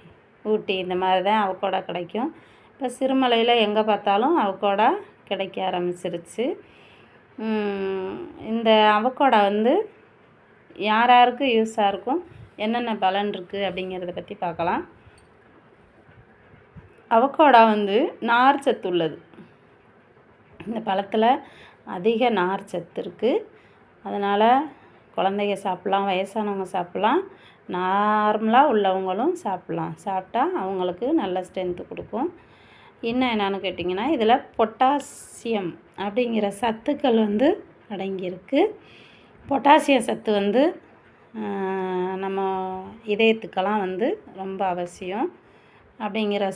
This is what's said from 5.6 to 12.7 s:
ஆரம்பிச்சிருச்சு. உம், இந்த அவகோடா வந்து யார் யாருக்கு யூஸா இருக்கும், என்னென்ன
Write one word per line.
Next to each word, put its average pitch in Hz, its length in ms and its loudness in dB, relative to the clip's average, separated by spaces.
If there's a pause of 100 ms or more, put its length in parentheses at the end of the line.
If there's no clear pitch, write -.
ஆரம்பிச்சிருச்சு. 180 880 -6 (800)
உம், 196 1000 -6
இந்த 220 320 0 (280)
அவகோடா 247 440 4
வந்து 220 480 2 (880)
யார் 214 320 2
யாருக்கு 247 360 6
யூஸா 220 440 2
இருக்கும், 240 360 -2 (320)
என்னென்ன 226 400 -2